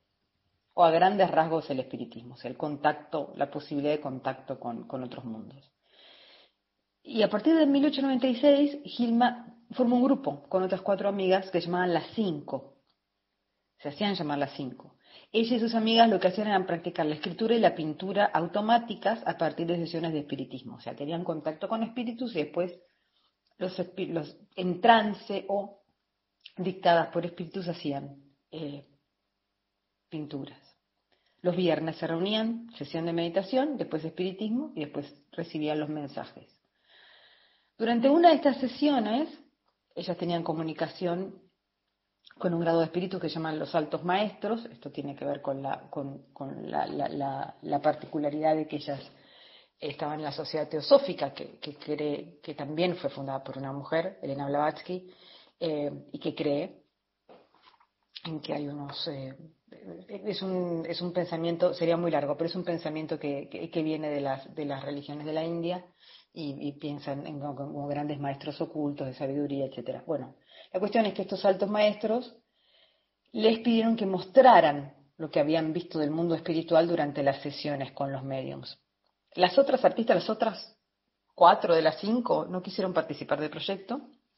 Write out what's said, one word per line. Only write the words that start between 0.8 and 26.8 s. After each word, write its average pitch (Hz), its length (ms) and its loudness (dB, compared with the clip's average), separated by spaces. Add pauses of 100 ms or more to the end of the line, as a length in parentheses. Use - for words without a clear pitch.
a 165 80 10
grandes 185 400 6
rasgos 160 380 2
el 131 100 -2
espiritismo, 120 560 -10
o - 20 -20
sea, 123 140 -10
el 123 60 -12
contacto, 147 800 -2
la 143 140 -2
posibilidad 147 440 -2
de 151 80 -2
contacto 131 580 -6
con, 117 280 -8
con 127 160 -8
otros 120 220 -12
mundos. 113 460 -14 (1300)
Y 233 200 -2
a 196 80 6
partir 214 260 4
de 311 100 6
mil 277 200 4
ochocientos 285 180 0
noventa 262 240 2
y 240 80 2
seis, 285 480 6
Hilma 233 720 0 (160)
formó 247 260 4
un 240 60 4
grupo - 460 0
con 185 140 2
otras 185 180 -2
cuatro 196 260 0
amigas 190 420 2
que 175 120 0
se 170 60 -6
llamaban 180 260 2
Las 156 200 0
Cinco. 156 600 -4 (1040)
Se 151 120 -10
hacían 202 260 -2
llamar 147 220 -2
Las 139 160 -2
Cinco. - 420 -10 (360)
Ella 226 260 2
y - 20 0
sus 226 160 0
amigas 226 340 8
lo 185 100 4
que 180 100 4
hacían 214 180 -2
era 190 180 2
practicar 170 400 -4
la 151 80 0
escritura 202 400 0
y 233 60 4
la 185 160 6
pintura 190 500 -2
automáticas 214 1040 0
a - 100 -2
partir 165 300 -2
de 175 80 0
sesiones 165 360 -4
de 156 80 -2
espiritismo. 131 580 -8
O - 20 -20
sea, - 160 -10
tenían 165 280 -6
contacto 156 440 -6
con 226 160 -2
espíritus 233 520 -6
y 156 40 0
después 175 400 -4 (800)
los 185 200 -6
espi-, 180 300 -6
los, 156 280 -6 (200)
en 180 260 -2
trance 214 640 4
o 202 340 -6 (760)
dictadas 175 520 4